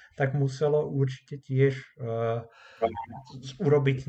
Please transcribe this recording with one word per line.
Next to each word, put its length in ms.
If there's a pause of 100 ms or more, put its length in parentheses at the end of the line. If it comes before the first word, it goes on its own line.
(200)
tak 160
muselo 560
určite 480
tiež, 400 (160)
eh, 480 (1120)
urobiť 420 (100)